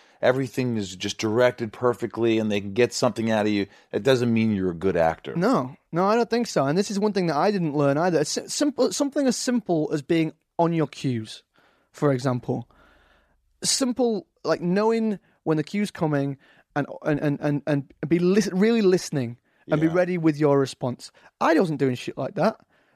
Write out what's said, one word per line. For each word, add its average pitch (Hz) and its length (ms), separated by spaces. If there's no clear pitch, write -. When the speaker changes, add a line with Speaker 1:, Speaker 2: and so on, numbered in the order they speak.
Speaker 1:
everything 127 540
is 92 220
just 98 200
directed 117 540
perfectly 113 680
and 107 120
they 101 80
can 101 140
get 117 200
something 113 380
out 107 140
of 107 80
you, 101 120
it 104 100
doesn't 120 300
mean 110 200
you're 92 180
a 85 40
good 87 220
actor. 80 380
Speaker 2:
No. 170 420
No, 175 140
I 220 100
don't 233 120
think 240 160
so. 143 200
And 147 120
this 208 140
is 202 80
one 208 140
thing 180 140
that 147 100
I 185 140
didn't 170 220
learn 143 240
either. 170 220
It's 147 120
si-, - 180
simple, 269 420
something 285 360
as 240 100
simple 185 560
as 151 80
being 160 320
on 170 140
your 156 140
cues, 117 540
for 143 180
example. 123 560
Simple, 240 640
like, 156 180
knowing 214 580
when 156 140
the 151 60
cue's 202 280
coming 143 460
and, 143 120
and, 151 140
and, 143 220
and, 147 260
and 143 260
be 170 120
lis-, 190 340
really 220 280
listening 151 560
and 151 120
be 160 60
Speaker 1:
Yeah. 160 60
Speaker 2:
ready 180 240
with 160 200
your 143 220
response. - 520
I 320 180
wasn't 160 200
doing 131 160
shit - 220
like 135 180
that. 175 220